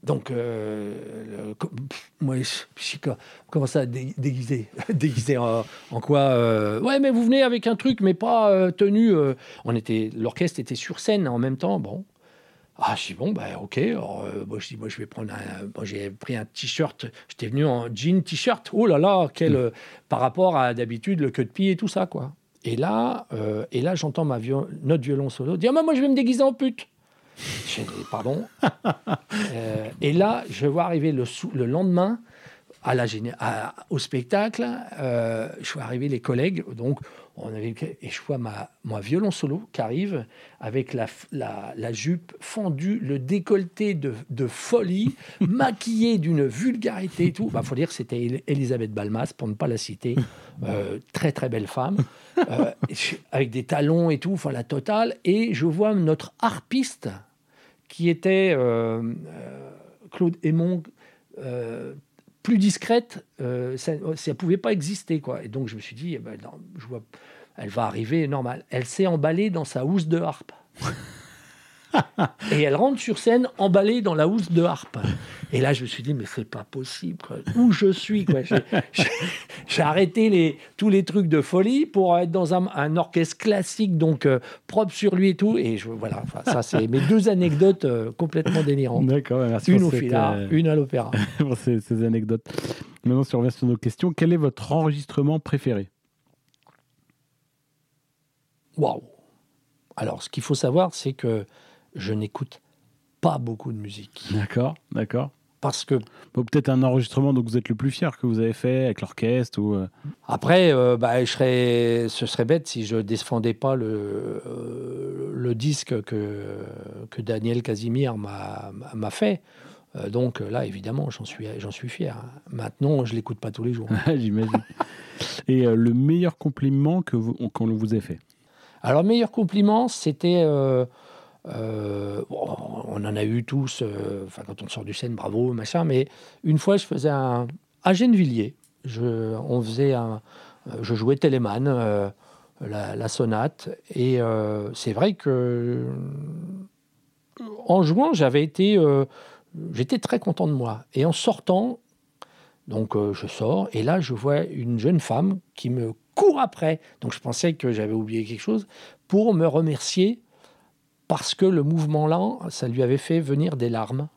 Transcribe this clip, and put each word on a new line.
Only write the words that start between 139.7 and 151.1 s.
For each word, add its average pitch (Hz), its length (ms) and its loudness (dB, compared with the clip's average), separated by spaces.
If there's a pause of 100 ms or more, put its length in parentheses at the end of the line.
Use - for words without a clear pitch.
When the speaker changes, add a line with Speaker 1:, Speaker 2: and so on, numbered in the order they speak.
Speaker 1:
un, 113 280 -2 (460)
euh, 113 140 -10
je 117 140 -2
jouais 113 200 4
Telemann, 127 520 2
euh, 107 420 0 (500)
la, 104 380 -8
la 110 100 -4
sonate, 113 640 -2 (240)
et, 127 280 2
euh, 107 520 -2
c'est 113 200 -6
vrai 175 200 2
que, 123 720 0 (1800)
en 190 160 6
jouant, 226 300 2
j'avais 147 300 4
été, 190 340 2
euh, 143 280 6 (640)
j'étais 139 280 -2
très 240 200 -2
content 180 280 0
de 151 60 2
moi. 117 300 -4 (100)
Et 135 120 2
en 165 80 2